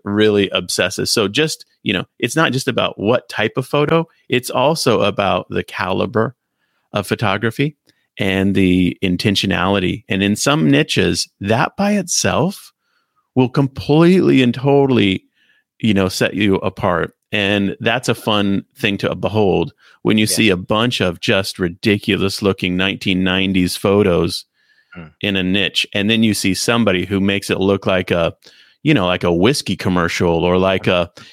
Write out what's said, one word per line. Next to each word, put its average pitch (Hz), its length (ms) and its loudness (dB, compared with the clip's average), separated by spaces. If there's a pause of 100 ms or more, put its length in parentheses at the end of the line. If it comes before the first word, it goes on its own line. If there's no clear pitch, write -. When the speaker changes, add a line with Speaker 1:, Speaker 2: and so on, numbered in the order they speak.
Speaker 1:
really 104 460 2
obsesses. 92 600 -4
So 104 180 0
just, 151 360 -2 (180)
you - 100 -4
know, 90 120 -2 (140)
it's 120 180 -4
not 151 160 0
just 131 160 -4
about 107 300 -2
what 107 300 0
type 107 280 -4
of 127 100 -4
photo, 156 400 0 (220)
it's 123 220 -2
also 131 520 0
about 98 480 -2
the 95 120 -4
caliber 98 720 -4 (580)
of 104 140 -2
photography 113 720 -2 (420)
and 95 360 0
the 90 480 2
intentionality. 95 1080 -2
And 98 140 -2
in 101 140 2
some 151 340 0
niches, 95 580 0 (120)
that 110 360 -2
by 202 160 0
itself 175 800 -2 (600)
will 127 160 2
completely 143 920 2
and 120 120 2
totally, 131 680 2 (540)
you 110 160 2
know, 95 140 2
set - 260 -2
you 98 220 2
apart. 87 580 -2 (180)
And 101 480 -2
that's 113 280 -2
a 117 60 2
fun 101 500 -2 (120)
thing 101 220 -2
to - 160 -2
behold 92 580 0 (300)
when 110 140 2
you 107 60 2
Speaker 2:
Yeah. - 140 -2
Speaker 1:
see 113 140 4
a 90 60 2
bunch 110 460 -2
of 87 180 -2
just 98 380 -2
ridiculous 98 840 -2
looking 92 340 0
nineteen 95 460 -2
nineties 92 540 0
photos 92 680 0 (520)
Speaker 2:
Mm. 82 240 -20
Speaker 1:
in 98 160 -2
a 95 60 -2
niche. 95 500 -2
And 101 160 0
then 113 140 2
you 110 100 4
see 98 220 0
somebody 98 500 0
who 95 160 -2
makes 98 300 -2
it 92 100 -2
look 98 260 0
like 92 240 0
a, 85 240 0 (480)
you 151 120 2
know, 98 120 2
like 90 180 -2
a 87 100 2
whiskey 101 420 0
commercial 85 680 0
or 87 140 2
like 95 300 0
a, 87 260 0 (200)